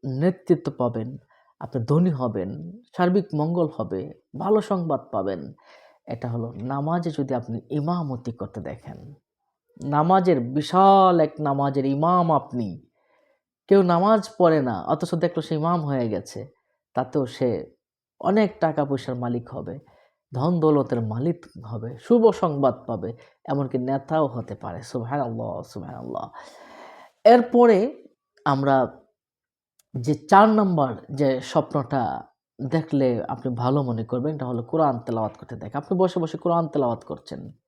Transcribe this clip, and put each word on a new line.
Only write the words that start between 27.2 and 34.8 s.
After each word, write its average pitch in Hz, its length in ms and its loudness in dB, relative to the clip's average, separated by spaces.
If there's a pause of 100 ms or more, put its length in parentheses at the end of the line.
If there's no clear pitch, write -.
এরপরে 240 800 6 (400)
আমরা 135 560 2 (960)
যে 135 200 0
চার 196 340 6
নম্বর 180 480 2 (140)
যে 135 300 0
স্বপ্নটা 131 840 -2 (400)
দেখলে 135 680 0
আপনি 120 260 -6
ভালো 127 280 0
মনে 113 220 -4
করবেন, 127 300 -6
এটা 139 120 -8
হলো 120 160 -6
কোরআন 143 360 0